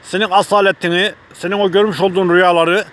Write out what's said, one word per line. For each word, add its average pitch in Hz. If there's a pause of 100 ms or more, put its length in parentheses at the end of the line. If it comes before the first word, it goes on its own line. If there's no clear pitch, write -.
Senin 202
asaletini, 190 (220)
senin 196
o 202
görmüş 196
olduğun 180
rüyaları 175